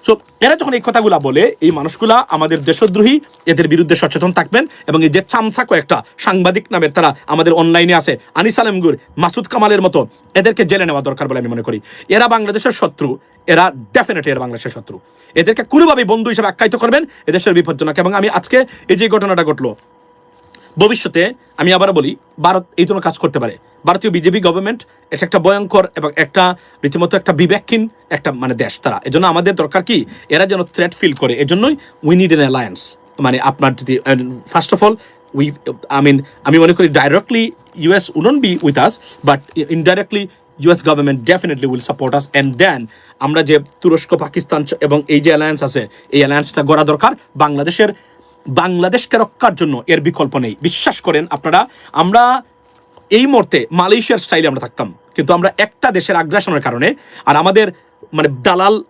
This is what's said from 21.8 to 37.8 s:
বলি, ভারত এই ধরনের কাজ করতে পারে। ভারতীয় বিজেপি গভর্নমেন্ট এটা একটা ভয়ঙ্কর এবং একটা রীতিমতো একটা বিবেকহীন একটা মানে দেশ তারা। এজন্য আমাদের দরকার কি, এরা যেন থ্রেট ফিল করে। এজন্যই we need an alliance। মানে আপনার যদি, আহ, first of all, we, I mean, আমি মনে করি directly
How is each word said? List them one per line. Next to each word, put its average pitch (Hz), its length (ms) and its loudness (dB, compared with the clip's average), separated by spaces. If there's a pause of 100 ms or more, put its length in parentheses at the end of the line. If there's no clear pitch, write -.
বলি, 135 140 -2 (340)
ভারত 185 180 2 (160)
এই 175 60 4
ধরনের 196 220 -4
কাজ - 140 -6
করতে 143 200 -2
পারে। 110 120 -6 (340)
ভারতীয় 190 280 0
বিজেপি 175 300 2
গভর্নমেন্ট 196 340 -2 (320)
এটা - 160 -6
একটা 190 180 0
ভয়ঙ্কর 202 380 2 (140)
এবং 147 120 -4 (140)
একটা 185 200 0 (400)
রীতিমতো 170 360 -2
একটা - 200 -2
বিবেকহীন 196 420 0 (340)
একটা 143 140 -6 (120)
মানে 127 200 -4
দেশ 113 100 -6 (120)
তারা। 104 140 -4 (100)
এজন্য 165 240 0
আমাদের 175 300 0
দরকার 180 260 -2
কি, 233 80 0 (380)
এরা 175 160 2
যেন 190 100 0 (140)
থ্রেট 175 260 -2
ফিল 156 220 0
করে। 120 120 -2 (100)
এজন্যই 208 300 0 (340)
we 170 120 4
need 175 160 2
an 151 140 2
alliance। 120 320 -6 (420)
মানে 127 120 0 (140)
আপনার 139 300 -2
যদি, 131 180 -4
আহ, - 60 -6 (500)
first - 220 0
of 180 80 -4
all, 220 100 4 (440)
we, 139 60 2 (540)
I - 80 2
mean, 139 100 6 (320)
আমি 156 160 4
মনে 175 140 4
করি 175 100 4 (120)
directly 170 440 0 (400)